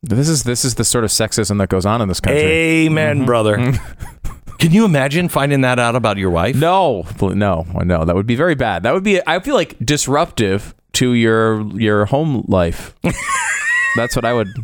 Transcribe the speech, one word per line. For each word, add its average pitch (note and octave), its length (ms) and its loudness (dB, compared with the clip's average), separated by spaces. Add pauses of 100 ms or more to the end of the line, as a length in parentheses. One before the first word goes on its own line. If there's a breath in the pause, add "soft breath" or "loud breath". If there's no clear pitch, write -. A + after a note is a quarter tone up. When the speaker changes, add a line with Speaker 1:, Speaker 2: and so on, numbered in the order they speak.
Speaker 1:
This B2 260 0
is, C#3+ 160 0
this B2 200 -2
is B2 120 -2
the A#2 80 0
sort A#2+ 200 0
of G2+ 60 0
sexism G#2 480 0
that G2 100 2
goes F#2+ 180 0
on A2+ 160 2
in G2+ 60 0
this - 120 -2
country. D3 220 2
Speaker 2:
Amen, D#3 760 2
Speaker 1:
Mm-hmm. B2+ 80 0
Speaker 2:
brother. A2 320 2
Speaker 1:
Mm-hmm. - 960 -6
<laughs> - 40 -20
Speaker 2:
Can E3 140 4
you A3 120 6
imagine D#3 440 2
finding C#3+ 340 2
that B2+ 160 2
out A#2+ 180 0
about A2 200 0
your F#2+ 140 0
wife? F2 260 0
Speaker 1:
No, D#3+ 480 2 (140)
pl-, F#2+ 160 0
no, F#2 320 0 (180)
no. E2+ 200 2
That E2 100 0
would G2 120 0
be A#2 100 0
very E3 180 0
bad. A2 300 -2
That B2+ 100 2
would F#3+ 80 -2
be, F#3+ 240 2
I E3+ 140 -2
feel C#4 140 -4
like, F#3 300 -2
disruptive B2+ 920 -2 (200)
to B2 180 2
your, A2+ 500 2 (100)
your G#2 340 2
home C#3+ 420 -2
life. F2 500 0
Speaker 2:
<laughs> B5 1000 -4
Speaker 1:
That's A#2+ 200 -2
what A#2+ 80 -2
I A#2 80 0
would, A2+ 160 -2 (160)